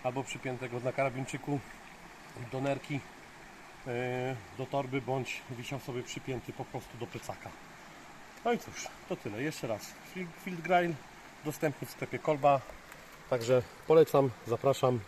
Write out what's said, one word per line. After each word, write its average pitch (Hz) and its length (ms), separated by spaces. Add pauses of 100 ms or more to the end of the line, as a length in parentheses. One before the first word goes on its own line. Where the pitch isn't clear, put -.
Albo 127 200
przypiętego 123 560
na 123 120
karabinczyku 135 680 (920)
do 131 100
nerki, 139 380 (880)
e, 127 480 (220)
do 131 80
torby, 135 360
bądź 127 480
wisiał 123 300
sobie 123 240
przypięty 123 500
po 127 120
prostu - 320
do 117 100
plecaka. - 420 (960)
No 240 80
i 233 60
cóż, - 280 (220)
to 185 60
tyle. 110 280
Jeszcze 151 240
raz, 107 260 (200)
Fil-, 185 140 (180)
Field 180 160
Grail 175 320 (520)
dostępny 147 420
w - 40
sklepie - 280
Kolba. 143 420 (680)
Także 123 320 (260)
polecam, 143 440 (160)
zapraszam. 127 600